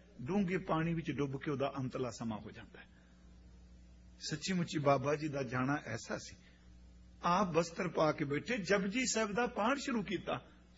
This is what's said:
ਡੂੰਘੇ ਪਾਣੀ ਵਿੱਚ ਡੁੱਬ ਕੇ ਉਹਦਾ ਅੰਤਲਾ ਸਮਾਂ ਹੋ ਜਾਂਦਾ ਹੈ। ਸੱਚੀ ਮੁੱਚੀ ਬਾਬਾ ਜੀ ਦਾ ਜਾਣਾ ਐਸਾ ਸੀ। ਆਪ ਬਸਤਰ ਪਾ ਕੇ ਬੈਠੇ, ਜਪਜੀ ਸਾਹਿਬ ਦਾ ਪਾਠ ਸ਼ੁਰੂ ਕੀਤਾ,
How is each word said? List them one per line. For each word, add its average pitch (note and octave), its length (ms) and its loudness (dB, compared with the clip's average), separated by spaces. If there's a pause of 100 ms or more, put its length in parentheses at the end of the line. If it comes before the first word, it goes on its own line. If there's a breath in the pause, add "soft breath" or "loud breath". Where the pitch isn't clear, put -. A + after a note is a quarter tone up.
(220)
ਡੂੰਘੇ F#3 360 0
ਪਾਣੀ D#3+ 360 0
ਵਿੱਚ D#3+ 180 -4
ਡੁੱਬ C3+ 300 -2
ਕੇ D#3 100 -2
ਉਹਦਾ C#3 280 0
ਅੰਤਲਾ B2+ 300 -2
ਸਮਾਂ A2 300 -6
ਹੋ G2 120 -12
ਜਾਂਦਾ - 280 -18
ਹੈ। - 80 -20 (1300 soft breath)
ਸੱਚੀ E3+ 340 -4
ਮੁੱਚੀ E3 260 0
ਬਾਬਾ C#3 360 4
ਜੀ D3+ 120 -4
ਦਾ C#3 160 -2
ਜਾਣਾ B2+ 420 0
ਐਸਾ - 320 -6
ਸੀ। - 180 -12 (880 soft breath)
ਆਪ F3+ 240 4
ਬਸਤਰ E3+ 400 0
ਪਾ D#3 240 4
ਕੇ D3 140 0
ਬੈਠੇ, D3 320 -2
ਜਪਜੀ G3+ 480 2
ਸਾਹਿਬ A3 260 0
ਦਾ G3+ 160 2
ਪਾਠ A#3+ 300 2
ਸ਼ੁਰੂ A#3+ 260 -2
ਕੀਤਾ, E3 380 -4 (360)